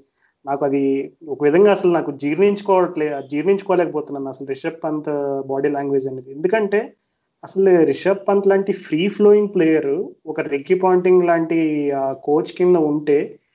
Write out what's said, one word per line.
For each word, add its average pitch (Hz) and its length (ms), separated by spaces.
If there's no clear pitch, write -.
నాకు 139 180
అది 139 480
ఒక 139 140
విధంగా 175 280
అసలు 180 220
నాకు 147 180
జీర్ణించుకోవట్లే-, 156 1200
జీర్ణించుకోలేకపోతున్నాను 151 960
అసలు 135 180
రిషబ్ 156 380
పంత్ 147 600
బాడీ 139 220
లాంగ్వేజ్ 139 400
అనేది. 131 240
ఎందుకంటే 202 600
అసలు 185 400
రిషబ్ 175 440
పంత్ 202 180
లాంటి 196 260
ఫ్రీ 175 360
ఫ్లోయింగ్ 208 460
ప్లేయర్ 160 500
ఒక 156 140
రిక్కీ 156 340
పాంటింగ్ 180 480
లాంటి, 160 680
ఆ, 135 220
కోచ్ 151 460
కింద 180 180
ఉంటే 151 600